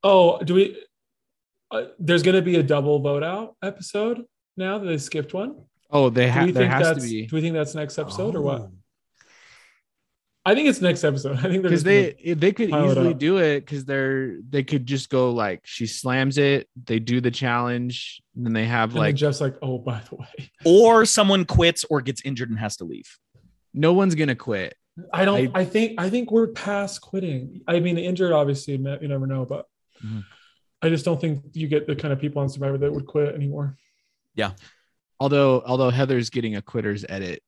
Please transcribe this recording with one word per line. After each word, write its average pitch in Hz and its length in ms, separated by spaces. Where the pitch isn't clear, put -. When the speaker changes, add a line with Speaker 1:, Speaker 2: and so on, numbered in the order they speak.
Speaker 1:
Oh, 190 360
do 156 160
we? 196 260
Uh, 113 140
there's 165 240
gonna 185 180
be 175 160
a 156 60
double 143 360
vote 143 240
out 202 400
episode 208 600
now 190 220
that 202 80
they 170 120
skipped 143 360
one. 233 300
Speaker 2:
Oh, 139 200
they 123 180
Speaker 1:
Do 123 40
Speaker 2:
ha-, 135 140
Speaker 1:
we 180 60
Speaker 2:
there 127 120
Speaker 1:
think 120 100
Speaker 2:
has 139 140
to 160 80
Speaker 1:
that's, 131 140
Speaker 2:
be. 110 180
Speaker 1:
do 156 80
we 160 60
think 165 120
that's 151 220
next 151 220
episode 165 380
or 156 60
what? 139 200
Speaker 3:
Oh. 98 100
Speaker 1:
I 196 60
think 285 160
it's - 100
next 175 240
episode. 139 340
<laughs> - 20
I - 40
think 185 200
they're 175 80
Speaker 2:
'Cause 170 120
Speaker 1:
just - 20
gonna 196 280
Speaker 2:
they, 170 120
they 165 160
could 220 180
Speaker 1:
pile 156 160
it - 60
Speaker 2:
easily 170 220
Speaker 1:
up. 135 60
Speaker 2:
do 170 180
it 147 280
'cause 143 200
they're, 135 520
they 139 160
could 135 220
just 131 240
go, 127 220
like, 104 340
she - 220
slams 131 500
it, 139 320
they 113 140
do 120 200
the 123 120
challenge, 123 920
and 120 100
then 113 80
they 110 120
have, 117 260
Speaker 1:
And 120 60
then 113 60
Speaker 2:
like, 120 120
Speaker 1:
Jeff's 143 260
like, 135 220
"Oh, 127 160
by 117 300
the - 80
way." - 340
Speaker 3:
Or 220 420
someone 196 400
quits 165 440
or 147 120
gets 127 220
injured 123 280
and 110 80
has 110 180
to 92 60
leave. - 340
Speaker 2:
No 156 200
one's 190 200
gonna 147 220
quit. 101 400
Speaker 1:
I 185 140
don't, 180 320
Speaker 2:
I 185 40
Speaker 1:
I 180 40
think, 220 340
I 185 120
think 240 200
we're 226 180
past 202 520
quitting. 151 680
I 170 120
mean, 175 180
injured, 180 340
obviously, 143 420
you 131 100
ne-, 139 180
you 151 60
never 139 180
know, 135 200
but - 200
Speaker 3:
Mm-hmm. 107 140
Speaker 1:
I 165 80
just 165 160
don't 170 140
think 151 220
you 160 160
get 151 180
the 147 80
kind 147 160
of 135 80
people 147 220
on 135 80
Survivor 139 280
that 143 160
would 143 140
quit 147 260
anymore. 143 440
Speaker 3:
Yeah. 101 160
Speaker 2:
Although, 139 440
although 127 240
Heather's 127 400
getting 113 280
a 98 40
quitter's 104 460
edit 95 400